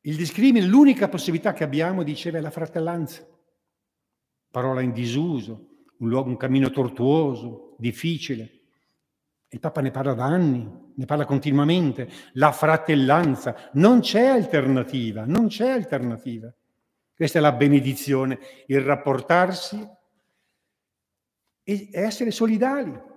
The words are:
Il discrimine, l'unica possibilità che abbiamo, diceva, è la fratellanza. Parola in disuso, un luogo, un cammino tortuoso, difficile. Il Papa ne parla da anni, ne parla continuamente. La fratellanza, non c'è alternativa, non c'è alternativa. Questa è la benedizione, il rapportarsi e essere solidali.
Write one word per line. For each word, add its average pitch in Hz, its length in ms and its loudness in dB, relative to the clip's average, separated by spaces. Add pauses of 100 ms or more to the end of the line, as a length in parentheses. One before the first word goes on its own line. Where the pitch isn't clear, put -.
Il 151 160 -8
discrimine, 202 500 2
l'unica 247 420 6
possibilità 180 440 -2
che - 120 -4
abbiamo, 165 380 -2
diceva, 156 360 -6
è - 20 -4
la 156 100 -8
fratellanza. 165 760 -6 (1200)
Parola 127 300 -4
in 127 120 -2
disuso, 120 920 -6 (140)
un 113 100 -4
luogo, 127 220 -2
un 120 60 -6
cammino 131 340 0
tortuoso, 127 1080 -2
difficile. 120 760 -6 (960)
Il 120 100 -18
Papa 156 220 -6
ne 135 100 -2
parla 135 240 -4
da 117 100 -4
anni, 139 720 -2
ne 131 100 -8
parla 147 200 -2
continuamente. 143 840 0 (260)
La 143 180 4
fratellanza, 151 1200 0
non 214 260 6
c'è 233 260 2
alternativa, 131 960 0
non 208 240 2
c'è 233 220 -2
alternativa. 123 800 -6 (640)
Questa 160 220 0
è - 20 4
la 151 120 6
benedizione, 135 880 2 (280)
il 135 160 0
rapportarsi 170 960 0 (1800)
e 202 280 -6
essere 214 400 -4
solidali. 226 600 0 (260)